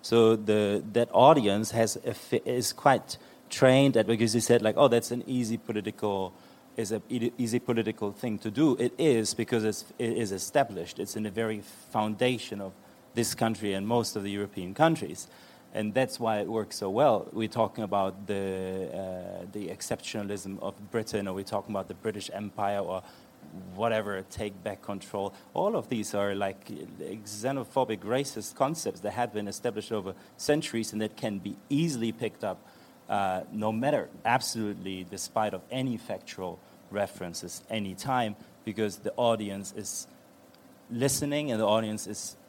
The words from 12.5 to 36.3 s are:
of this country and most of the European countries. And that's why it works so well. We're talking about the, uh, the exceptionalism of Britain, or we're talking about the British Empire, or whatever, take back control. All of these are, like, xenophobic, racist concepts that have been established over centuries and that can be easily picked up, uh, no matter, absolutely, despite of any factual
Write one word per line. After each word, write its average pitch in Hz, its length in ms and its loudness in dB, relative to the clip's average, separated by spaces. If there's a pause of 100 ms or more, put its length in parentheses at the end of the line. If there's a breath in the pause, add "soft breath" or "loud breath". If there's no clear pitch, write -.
of 95 120 -8 (400 loud breath)
this 117 220 0
country 110 400 0
and 98 140 -2
most 117 260 0
of 101 80 -4
the 101 80 -4
European 98 420 -6
countries. 151 540 2 (480 loud breath)
And 107 200 -2
that's 131 260 0
why 113 180 2
it 104 100 -2
works 110 280 -4
so 98 140 -4
well. 113 420 4
We're 110 160 -2
talking 113 340 0
about 95 460 -2
the, 95 640 -4
uh, 92 600 -8
the 104 140 -8
exceptionalism 98 960 -8
of 98 300 -10
Britain, 107 340 -2
or 95 80 -4
we're 98 100 -6
talking 104 300 -4
about 95 140 -4
the 92 60 -10
British 104 380 -6
Empire, 101 460 -2
or 92 240 -4 (720 loud breath)
whatever, 104 560 -2
take 98 320 -8
back 101 200 -8
control. 98 520 -6 (200 loud breath)
All 202 200 0
of 135 140 -4
these 107 260 -4
are, 101 220 2
like, 98 320 -4 (560)
xenophobic, 113 720 -2
racist 117 560 -4
concepts 135 460 -2
that 101 120 -4
have 120 200 -2
been 104 160 -4
established 104 420 -6
over 98 240 -4 (220 loud breath)
centuries 147 560 0
and 107 100 -2
that 107 140 -4
can 107 220 -4
be 101 180 -8 (120)
easily 131 440 0
picked 113 320 -6
up, 92 200 -6 (440 loud breath)
uh, 98 320 0 (100)
no 107 220 -2
matter, 127 360 0 (160)
absolutely, 101 840 -2
despite 104 420 -2
of 90 180 -8
any 127 260 -2
factual - 640 -10 (320 loud breath)